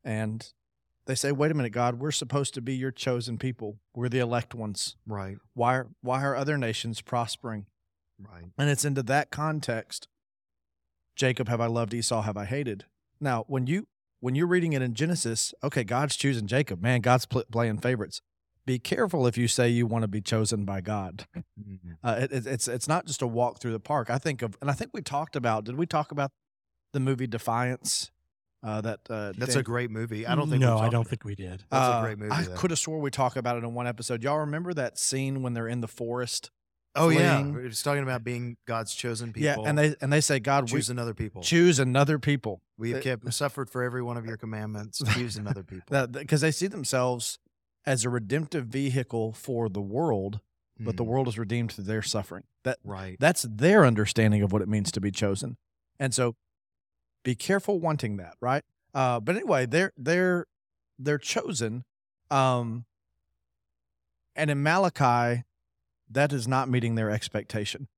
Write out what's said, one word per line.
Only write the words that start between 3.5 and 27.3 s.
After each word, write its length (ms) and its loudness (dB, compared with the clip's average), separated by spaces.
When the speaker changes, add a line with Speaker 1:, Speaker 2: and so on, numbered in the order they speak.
Speaker 1:
We're 160 -2
the 80 2
elect 360 0
ones. 420 -6
Speaker 2:
Right. 320 -8
Speaker 1:
Why 220 2
are, 120 -4
why 220 -2
are 120 0
other 220 0
nations 420 -4
prospering?" 640 -6
Speaker 2:
Right. 260 -20
Speaker 1:
And 100 4
it's 160 2
into 200 0
that 260 2
context, 760 -4
"Jacob 340 2
have 120 0
I 60 2
loved, 280 -2
Esau 280 -2
have 140 -4
I 80 -6
hated." 400 -4
Now, 280 0
when 180 -2
you, 220 -2
when 140 -2
you're 140 2
reading 260 2
it 80 0
in 120 -2
Genesis, 680 -2
okay, 220 0
God's 320 0
choosing 300 0
Jacob. 360 0
Man, 180 4
God's 240 6
pl-, 260 -2
playing 280 2
favorites, 420 -2
be 120 0
careful 480 2
if 120 2
you 100 4
say 200 4
you 180 4
wanna 220 0
be 120 -4
chosen 440 0
by 160 -2
God. 460 -6
Speaker 2:
Mm-hmm. 560 -14
Speaker 1:
Uh, 160 0
it, 120 -2
it, 140 -4
it's, 220 -4
it's 200 -4
not 180 0
just 160 -4
a 40 0
walk 340 0
through 120 -4
the 80 -4
park. 300 -2
I 80 2
think 240 -2
of, 180 -6
and 100 -2
I 40 0
think 180 -6
we 100 -8
talked 340 -4
about, 280 0
did 120 -8
we 100 -2
talk 260 -2
about 200 -2
the 80 0
movie 260 0
Defiance? 840 -2